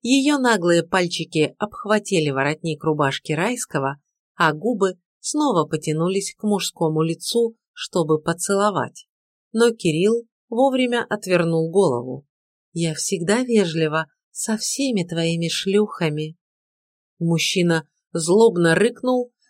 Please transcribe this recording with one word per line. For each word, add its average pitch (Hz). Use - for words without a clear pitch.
ее 277
наглые 175
пальчики 170
обхватили 202
воротник 147
рубашки 151
Райского, 156
а 160
губы 190
снова 262
потянулись 165
к -
мужскому 170
лицу, 226
чтобы 156
поцеловать. 185
Но 226
Кирилл 202
вовремя 254
отвернул 170
голову. 135
«Я 165
всегда 190
вежлива 160
со -
всеми 240
твоими 165
шлюхами». 165
Мужчина 170
злобно 175
рыкнул, 247